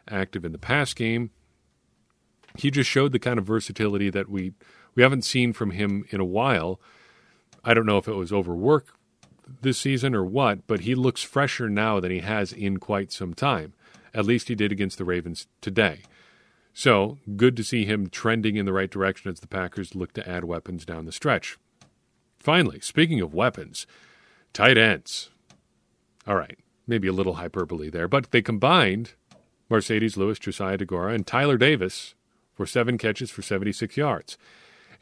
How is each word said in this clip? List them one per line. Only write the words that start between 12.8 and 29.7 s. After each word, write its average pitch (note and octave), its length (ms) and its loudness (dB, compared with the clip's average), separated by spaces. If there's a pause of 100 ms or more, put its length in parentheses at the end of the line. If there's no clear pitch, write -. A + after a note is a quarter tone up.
some F2 220 -8
time. A2 400 -2 (400)
At A2 100 0
least A#2 240 2
he B2 60 -2
did G#2 180 0
against G2 240 -4
the F#2+ 80 -6
Ravens F2 440 -4 (120)
today. G2 420 2 (720)
So, A2+ 460 4 (180)
good B2 200 6
to A2 80 -4
see A2+ 200 0
him G2+ 240 0
trending A2 460 0
in G#2 100 0
the G2 80 0
right F#2+ 160 0
direction F#2+ 400 -2
as F2+ 120 -8
the - 80 -20
Packers F#2 480 -6
look F2+ 160 -6
to - 160 -10
add F2 160 -6
weapons E2+ 400 -8
down E2 200 -10
the E2 60 -12
stretch. - 480 -4 (800)
Finally, D#3 400 2
speaking D#3+ 420 2
of D#2 140 -4
weapons, - 540 -2 (640)
tight A#2 260 2
ends. - 520 -2 (1000)
All G2+ 80 0
right, E2 200 -4 (300)
maybe A2 220 0
a F#2 40 0
little F#2 220 0
hyperbole E2 560 -6
there, E2+ 160 -4
but C3 240 0
they B2 100 6
combined A#2 720 2 (540)
Marcedes A2 480 2